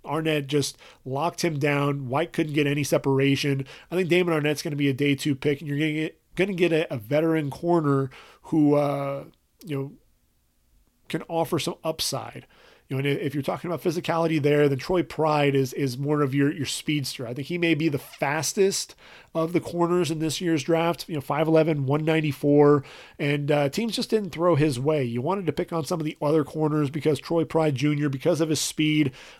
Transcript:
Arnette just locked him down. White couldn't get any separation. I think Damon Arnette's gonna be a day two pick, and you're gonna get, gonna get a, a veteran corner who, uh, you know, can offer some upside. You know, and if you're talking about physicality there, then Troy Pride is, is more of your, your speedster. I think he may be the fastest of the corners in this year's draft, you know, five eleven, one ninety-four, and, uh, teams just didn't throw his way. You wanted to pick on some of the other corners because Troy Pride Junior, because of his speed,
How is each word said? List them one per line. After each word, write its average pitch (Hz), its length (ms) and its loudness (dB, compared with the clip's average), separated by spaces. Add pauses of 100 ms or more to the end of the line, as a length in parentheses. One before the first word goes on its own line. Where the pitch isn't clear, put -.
Arnette 151 420 -2
just 139 300 -2 (280)
locked 143 380 -4
him 160 160 0
down. 143 500 0
White 147 240 -2
couldn't 156 220 -2
get 147 140 2
any 143 160 0
separation. 139 800 0 (260)
I 170 60 -4
think 185 120 0
Damon 170 320 2
Arnette's 147 220 -2
gonna 147 140 -6
be 143 120 2
a 135 60 2
day 143 220 0
two 143 180 -2
pick, 143 260 -2
and 160 80 -10
you're 143 100 -4
gonna 156 140 -2
get, 156 280 -6 (160)
gonna 196 160 0
get 175 200 2
a, 160 220 0
a - 20 -4
veteran 147 540 0
corner 143 600 2 (320)
who, 147 320 4
uh, 143 500 0 (400)
you 147 120 -8
know, 139 160 -8 (1160)
can - 140 -6
offer 165 360 -2
some - 240 -4
upside. 127 640 -6 (420)
You 135 80 -4
know, 135 120 -2
and 143 120 0
if 143 140 -4
you're 147 80 -2
talking 180 280 -4
about 160 120 -6
physicality 165 600 0
there, 147 260 4
then 139 100 0
Troy 175 260 0
Pride 147 500 2
is, 135 180 0
is 135 240 -4
more 147 260 0
of 135 120 -2
your, 143 180 2
your 156 140 -6
speedster. - 580 -4
I 117 100 -8
think 139 120 -8
he 175 100 -6
may 170 180 2
be 156 140 0
the 156 120 -2
fastest 160 960 -2 (360)
of 165 200 -2
the 175 80 2
corners 170 500 0
in 160 80 -4
this 156 220 -4
year's 165 240 0
draft, 165 440 0
you 170 60 -6
know, 147 60 -4
five 151 260 -2
eleven, 156 400 4
one 147 180 0
ninety-four, 147 800 4 (340)
and, 147 340 -2
uh, 147 180 2
teams 214 260 -4
just - 160 -4
didn't 208 200 -2
throw 165 260 2
his 139 240 2
way. 147 240 0
You 117 180 -4
wanted 180 240 -2
to 151 60 0
pick 175 200 -6
on 165 120 -2
some 170 160 -4
of 151 40 -4
the 156 160 -6
other 151 220 2
corners 151 480 0
because 151 300 0
Troy 170 240 0
Pride 156 320 0
Junior, 147 320 0
because 147 320 0
of 160 80 0
his 151 120 0
speed, 151 520 2 (280)